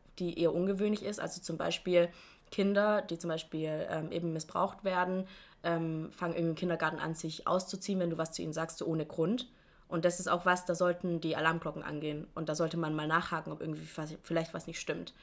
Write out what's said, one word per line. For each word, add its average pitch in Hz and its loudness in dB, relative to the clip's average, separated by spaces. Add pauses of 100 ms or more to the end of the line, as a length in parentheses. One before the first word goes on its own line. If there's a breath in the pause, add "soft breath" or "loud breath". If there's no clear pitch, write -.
(200)
die 175 -2
eher 165 6
ungewöhnlich 202 2
ist. 208 -4
Also - -6
zum 165 -4
Beispiel 170 4 (420 loud breath)
Kinder, 202 4
die 180 -4
zum 170 -4
Beispiel, 156 -2
ähm, 156 -2
eben 170 0
missbraucht 170 -2
werden, 185 2 (380 loud breath)
ähm, 165 0
fangen 170 -2
irgendwie 165 2
im 156 -4
Kindergarten 160 0
an, 160 -2
sich - -6
auszuziehen, 190 0
wenn 175 2
du 165 -2
was 165 -2
zu - -6
ihnen 156 -4
sagst, 160 -4
so 165 -6
ohne 160 0
Grund. 170 0 (400 soft breath)
Und 165 2
das 175 2
ist 180 -4
auch 175 2
was, 180 4
da 175 2
sollten 175 2
die 160 0
Alarmglocken 160 0
angehen. 151 -4
Und 160 -4
da 156 0
sollte 160 0
man 156 0
mal 151 -2
nachhaken, 160 0
ob 151 -8
irgendwie 156 -6
was, 156 -6
vielleicht 165 0
was 165 -8
nicht 165 -8
stimmt. - -6